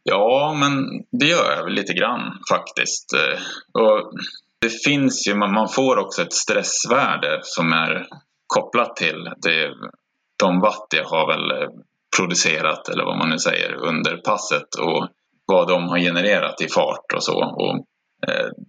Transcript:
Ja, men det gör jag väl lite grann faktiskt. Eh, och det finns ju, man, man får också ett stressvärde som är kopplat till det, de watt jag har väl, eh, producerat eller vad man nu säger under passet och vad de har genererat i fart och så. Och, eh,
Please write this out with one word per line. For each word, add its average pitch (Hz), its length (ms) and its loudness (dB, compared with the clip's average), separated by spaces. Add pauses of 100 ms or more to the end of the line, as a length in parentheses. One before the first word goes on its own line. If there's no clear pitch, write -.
Ja, 131 560 2
men 139 520 0
det 127 140 0
gör 147 320 4
jag 82 60 -4
väl 90 100 -4
lite 92 200 -2
grann 117 440 -2 (120)
faktiskt. - 640 -2
Eh, 73 260 2 (420)
och 107 300 4 (500)
det 113 80 0
finns 139 580 0
ju, 101 80 2
man, 101 180 2
man 107 160 2
får 131 280 2
också 92 240 0
ett 85 120 -4
stressvärde 98 1120 0
som 82 300 -2
är 78 340 -2 (400)
kopplat - 480 0
till 78 280 -4 (180)
det, 80 300 0 (680)
de 92 200 4
watt 104 360 0
jag 76 100 0
har 82 220 0
väl, 78 340 -2
eh, 71 80 -2 (480)
producerat 80 720 0
eller 87 160 -2
vad 87 120 -2
man 80 120 0
nu 78 100 0
säger 85 360 0
under 82 420 -2
passet - 580 -2
och 76 320 0 (380)
vad 90 220 4
de 87 200 2
har 87 100 0
genererat 87 640 0
i 78 80 -2
fart - 460 0
och - 80 -2
så. 50 140 0
Och, 50 380 0 (560)
eh, - 160 0 (220)